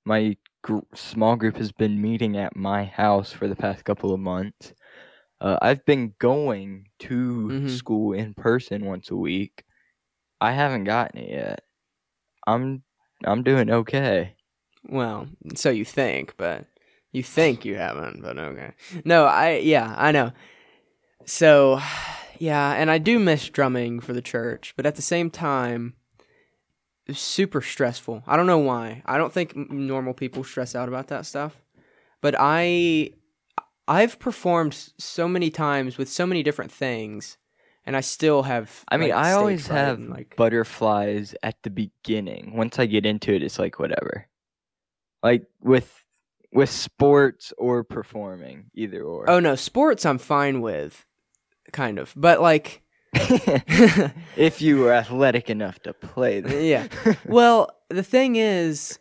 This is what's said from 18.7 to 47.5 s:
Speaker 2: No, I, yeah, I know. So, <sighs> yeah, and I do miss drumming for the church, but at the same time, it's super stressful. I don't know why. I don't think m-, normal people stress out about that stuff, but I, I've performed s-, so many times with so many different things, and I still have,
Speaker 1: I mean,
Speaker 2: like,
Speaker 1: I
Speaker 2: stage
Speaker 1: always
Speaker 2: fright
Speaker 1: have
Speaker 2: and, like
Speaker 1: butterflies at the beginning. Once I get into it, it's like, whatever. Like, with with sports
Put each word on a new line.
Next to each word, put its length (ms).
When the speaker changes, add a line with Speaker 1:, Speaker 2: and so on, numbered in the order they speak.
Speaker 2:
No, 200
I, 340
yeah, 380
I 140
know. 220
So, 540
<sighs> 300
yeah, 340
and 180
I 80
do 220
miss 280
drumming 520
for 120
the 80
church, 560
but 80
at 120
the 60
same 280
time, 640
it's 140
super 420
stressful. 640
I 100
don't 120
know 100
why. 480
I 100
don't 160
think 220
m-, 320
normal 260
people 300
stress 320
out 140
about 180
that 180
stuff, 380
but 160
I, 760
I've 320
performed 540
s-, 260
so 300
many 220
times 460
with 120
so 180
many 160
different 300
things, 640
and 100
I 40
still 420
have, 460
Speaker 1:
I 80
mean, 140
Speaker 2:
like, 80
Speaker 1:
I 80
Speaker 2:
stage 100
Speaker 1:
always 320
Speaker 2:
fright 100
Speaker 1:
have 200
Speaker 2:
and, 120
like 240
Speaker 1:
butterflies 1080
at 180
the 80
beginning. 840
Once 240
I 60
get 200
into 260
it, 120
it's 160
like, 180
whatever. 480
Like, 240
with 400
with 160
sports 880